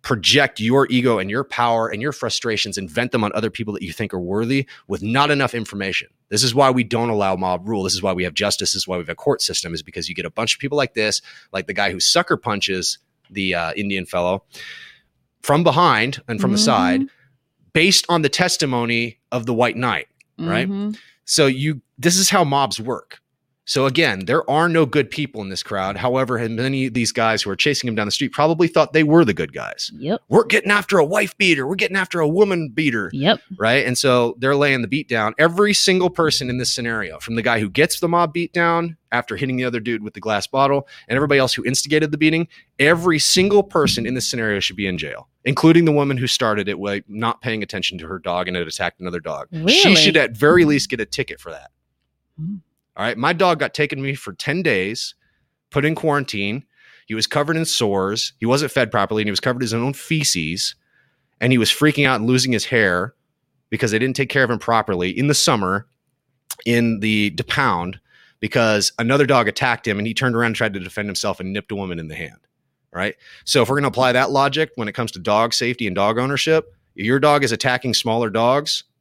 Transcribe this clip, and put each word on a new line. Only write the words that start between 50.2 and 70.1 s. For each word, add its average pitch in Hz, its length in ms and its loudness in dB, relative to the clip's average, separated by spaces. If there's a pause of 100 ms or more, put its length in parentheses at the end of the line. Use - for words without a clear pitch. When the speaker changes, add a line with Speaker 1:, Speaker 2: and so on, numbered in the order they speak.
Speaker 1:
very 156 320 6
least 147 240 2
get 120 100 -4
a 107 60 -2
ticket - 340 -8
for 87 100 -16
that. 69 220 -16 (680)
Speaker 2:
Hmm. 185 180 -8 (400)
Speaker 1:
All 98 80 -4
right. 113 120 -4
My 147 160 0
dog 175 260 2
got 135 140 -4
taken 147 260 -4
to 135 40 -8
me 139 120 -4
for 101 180 -14
ten 165 300 -4
days, 104 520 -2 (540)
put 143 160 0
in 156 100 0
quarantine. 135 720 -4 (420)
He 107 60 -8
was 110 140 -2
covered 151 300 -2
in 160 80 -2
sores. 101 720 -2
He 110 60 -4
wasn't 139 260 2
fed 120 200 0
properly, 107 300 0
and 104 60 -2
he 104 40 -2
was 95 80 -4
covered 123 200 -2
in 131 60 -2
his 110 80 -4
own 123 200 -2
feces. 98 840 -4 (680)
And 123 100 4
he 127 60 4
was 110 120 2
freaking 147 380 2
out 131 120 2
and 113 80 -2
losing 127 260 2
his 104 120 -2
hair 101 480 0 (560)
because 113 220 -2
they 110 80 0
didn't 127 160 0
take 135 140 -2
care 139 140 2
of 117 60 2
him 113 100 -2
properly 98 500 0
in 123 180 -2
the 147 60 2
summer 101 540 0 (800)
in 117 360 2
the, 107 300 2
the 120 120 -6
pound 95 560 -2 (400)
because 107 580 2
another 131 280 2
dog 120 220 2
attacked 120 400 -2
him, 101 100 -2
and 104 100 -4
he 113 60 -6